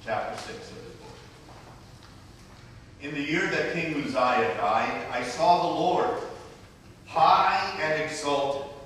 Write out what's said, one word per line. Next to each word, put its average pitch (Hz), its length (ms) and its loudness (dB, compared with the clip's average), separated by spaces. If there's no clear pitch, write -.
chapter - 380 -4
six - 280 -14
of - 60 -16
his - 200 -16
book. - 200 -20
"In 147 140 -10
the 143 80 -4
year 160 240 0
that 156 280 0
King 156 280 -2
Uzziah - 540 2
died, 113 560 0
I 123 100 -4
saw 170 400 4
the 160 180 0
Lord, - 380 2
high - 760 4
and 156 220 0
exalted 147 720 -2